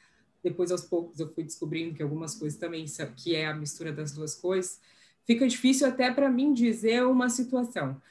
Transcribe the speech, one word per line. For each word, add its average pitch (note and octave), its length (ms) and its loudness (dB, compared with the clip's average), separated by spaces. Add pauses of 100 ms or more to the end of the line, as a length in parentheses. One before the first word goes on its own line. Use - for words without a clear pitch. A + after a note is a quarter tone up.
(420)
depois F3 280 -2
aos F3+ 100 -2
poucos E3+ 380 -4
eu D#3 140 -6
fui E3 120 -6
descobrindo D#3+ 500 -6
que D#3 80 -6
algumas D#3 320 -4
coisas D3+ 240 -6
também E3 280 -6
são, D3 280 -8
que E3+ 200 -2
é D#3 120 0
a D3+ 60 -4
mistura D3+ 400 -8
das D3 200 -8
duas D#3 220 -8
coisas, F#3 440 -2 (460)
fica A#3 220 4
difícil C4 400 4
até B3+ 240 2
pra C#4 180 4
mim C4+ 240 4
dizer A#3 520 4
uma B3+ 240 4
situação. A#3 800 -2